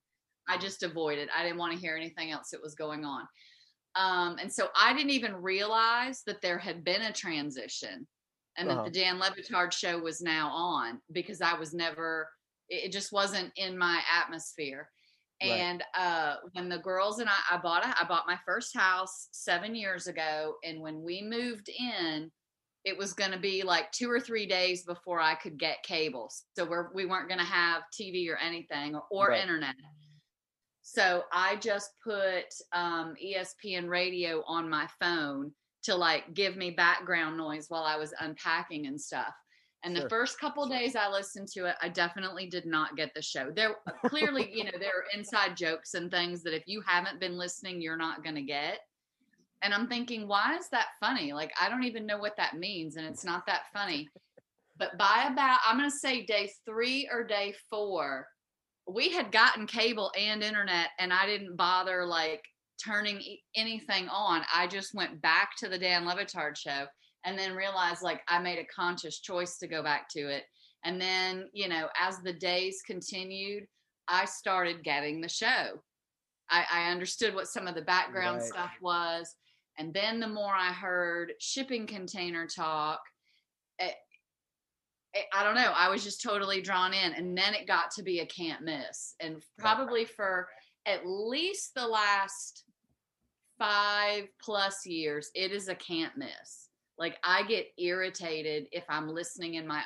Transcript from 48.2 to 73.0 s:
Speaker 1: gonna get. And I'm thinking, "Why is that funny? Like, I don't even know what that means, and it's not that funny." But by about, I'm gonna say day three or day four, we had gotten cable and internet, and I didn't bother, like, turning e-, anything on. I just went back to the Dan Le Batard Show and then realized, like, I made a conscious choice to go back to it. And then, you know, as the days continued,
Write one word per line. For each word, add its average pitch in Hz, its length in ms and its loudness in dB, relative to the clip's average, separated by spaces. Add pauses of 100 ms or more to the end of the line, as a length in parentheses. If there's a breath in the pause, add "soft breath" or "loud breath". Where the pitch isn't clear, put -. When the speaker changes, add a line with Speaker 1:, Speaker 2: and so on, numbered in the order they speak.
Speaker 1:
gonna 156 180 -4
get. 147 380 -2 (800)
And 202 120 2
I'm 226 160 2
thinking, 240 380 -4
"Why 214 280 4
is 349 140 -6
that 233 220 2 (100)
funny? 190 320 0
Like, 151 260 -4
I 180 100 4
don't 247 140 0
even 220 220 -2
know 208 120 0
what 208 200 -4
that 160 200 0
means, 170 380 -6
and 160 100 -6
it's 160 200 -10
not 180 220 -2
that 180 260 2
funny." 170 360 -4 (680)
But 180 200 -2
by 214 340 8
about, 262 340 6
I'm 226 120 6
gonna 285 140 4
say 254 340 0
day 202 260 2 (140)
three 240 460 0
or 233 140 0
day 202 280 0 (160)
four, 160 580 -2 (600)
we 240 240 2
had 277 200 0
gotten 220 360 6
cable 220 500 0
and 214 260 0
internet, 196 560 2
and 180 140 0
I 190 120 6
didn't 202 320 -2
bother, 185 480 2
like, 160 380 0 (400)
turning 208 380 -2
e-, - 220 -14 (120)
anything 220 540 -2
on. 180 440 2
I 180 140 4
just 190 260 -6
went 170 280 -4
back 175 360 4
to 214 120 -6
the 185 80 -2
Dan 180 280 2
Le 180 100 0
Batard 175 420 -4
Show 143 300 -4 (380)
and 190 120 -2
then 190 160 -2
realized, 185 480 0
like, 165 280 -2
I 175 100 4
made 175 200 0
a 165 60 -6
conscious 175 540 -4
choice 175 380 -4
to 170 100 -8
go 160 160 -2
back 147 280 0
to 151 180 -4
it. 139 160 -4 (400 soft breath)
And 180 160 -2
then, 185 520 0
you 202 140 -2
know, 160 220 0 (100)
as 185 220 0
the 180 120 -4
days 180 480 0
continued, 190 840 -8 (400)